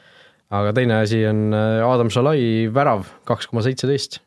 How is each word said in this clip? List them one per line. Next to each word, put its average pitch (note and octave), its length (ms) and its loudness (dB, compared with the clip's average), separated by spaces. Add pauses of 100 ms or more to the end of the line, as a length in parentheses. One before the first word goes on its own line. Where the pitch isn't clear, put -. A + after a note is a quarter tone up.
(500)
Aga G#2 240 0
teine A#2+ 300 2
asi A2 160 0 (100)
on, G#2+ 240 0
äh, A2 320 0
Adam A#2+ 240 2
Šalai A#2+ 640 0
värav, B2+ 320 2 (240)
kaks A#2 220 -2
koma A#2 100 -2
seitseteist. C3 640 -2